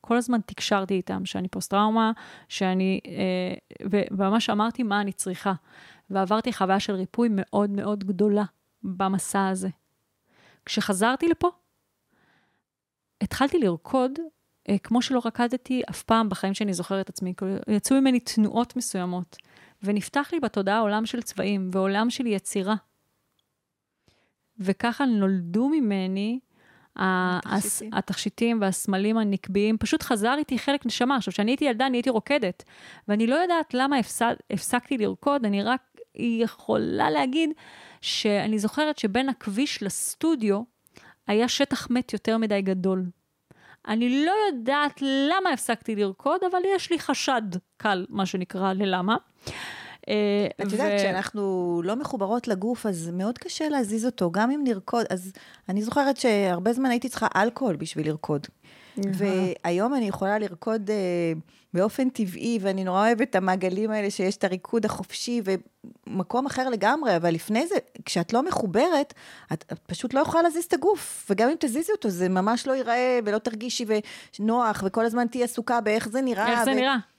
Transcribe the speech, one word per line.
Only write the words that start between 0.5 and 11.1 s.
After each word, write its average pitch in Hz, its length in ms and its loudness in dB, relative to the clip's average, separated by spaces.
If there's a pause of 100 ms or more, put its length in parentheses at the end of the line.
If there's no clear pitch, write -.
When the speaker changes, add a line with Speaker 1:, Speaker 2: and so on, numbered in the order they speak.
Speaker 1:
איתם, 190 320 -2
שאני 185 220 -4
פוסט-טראומה, 214 640 2 (380)
שאני... 190 560 0
אה, 185 480 -2 (380)
ו-, 202 260 0
וממש 202 320 2
אמרתי 220 340 0
מה 208 180 0
אני 202 100 -4
צריכה. 190 420 -4 (560)
ועברתי 202 440 0
חוויה 190 260 2
של 202 140 -4
ריפוי 196 380 0
מאוד 202 380 0
מאוד 202 340 -4
גדולה 208 400 2 (400)
במסע 190 640 0
הזה. 190 220 -2 (960)
כשחזרתי 226 600 0